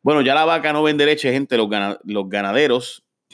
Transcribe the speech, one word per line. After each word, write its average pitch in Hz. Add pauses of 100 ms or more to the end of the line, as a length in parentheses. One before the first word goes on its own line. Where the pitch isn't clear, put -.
Bueno, 147
ya 131
la 156
vaca 160
no 151
vende 151
leche, 147
gente. 131
Los 110
gana-, 101
los 98
ganaderos 120 (260)